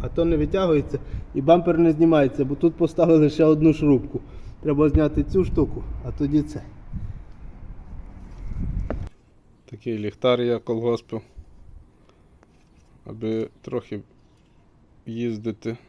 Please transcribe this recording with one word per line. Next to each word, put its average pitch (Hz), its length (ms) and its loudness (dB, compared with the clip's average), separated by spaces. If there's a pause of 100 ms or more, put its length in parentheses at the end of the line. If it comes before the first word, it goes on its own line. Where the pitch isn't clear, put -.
а 127 60 -6
то 170 160 -2
не 170 120 2
витягується 151 640 0 (360)
і 147 60 -2
бампер 165 380 4
не 165 140 6
знімається, 151 520 4
бо 135 100 -2
тут 165 220 0
поставили 160 540 4
ще 156 140 2
одну 156 300 6
шурупку. 143 460 2 (420)
Треба 151 260 2
зняти 147 360 2
цю 185 200 2
штуку, - 400 -2 (200)
а 123 80 -6
тоді 147 300 0
це. 139 200 -8 (3000)
Такий 113 340 -8
ліхтар 120 420 0
я 120 180 0
колгоспив, 113 640 -4 (1800)
аби 110 440 -4 (120)
трохи - 380 -8 (1080)
їздити 113 720 -6 (120)